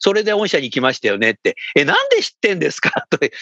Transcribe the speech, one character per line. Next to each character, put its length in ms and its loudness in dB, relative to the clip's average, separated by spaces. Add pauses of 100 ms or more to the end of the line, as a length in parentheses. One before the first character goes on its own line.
そ 120 2
れ 120 0
で 80 0
御 160 0
社 100 0
に 60 -2
行 80 -8
き 80 -2
ま 120 2
し 60 -6
た 80 -4
よ 100 2
ね 140 2
っ 40 -2
て。 200 -2 (240)
「え、 60 4
な 80 0
ん 160 2
で 140 4
知 120 -8
っ 60 -16
て 140 2
ん 40 -4
で 140 0
す 100 -10
か？」 260 -2
と、 160 0
「い 60 -2 (120)